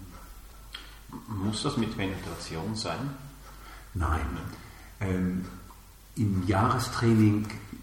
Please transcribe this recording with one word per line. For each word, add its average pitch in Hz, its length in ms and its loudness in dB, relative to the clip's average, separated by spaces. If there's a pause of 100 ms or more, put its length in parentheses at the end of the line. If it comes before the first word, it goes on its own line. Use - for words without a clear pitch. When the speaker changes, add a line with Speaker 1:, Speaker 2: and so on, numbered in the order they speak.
(1300)
Speaker 1:
Muss 107 360 0
das 117 140 0
mit 110 180 0
Penetration 92 800 -4
sein? 101 340 -2 (840)
Speaker 2:
Nein. 78 320 2 (760)
Ähm, 92 460 2 (720)
im 95 320 4
Jahrestraining 107 1000 6 (360)